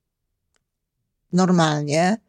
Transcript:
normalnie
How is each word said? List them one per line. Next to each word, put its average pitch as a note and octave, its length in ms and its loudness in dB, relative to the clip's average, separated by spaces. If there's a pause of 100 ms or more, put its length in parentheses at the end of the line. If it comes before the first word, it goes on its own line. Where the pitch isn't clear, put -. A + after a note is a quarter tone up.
(1300)
normalnie E3+ 840 0 (120)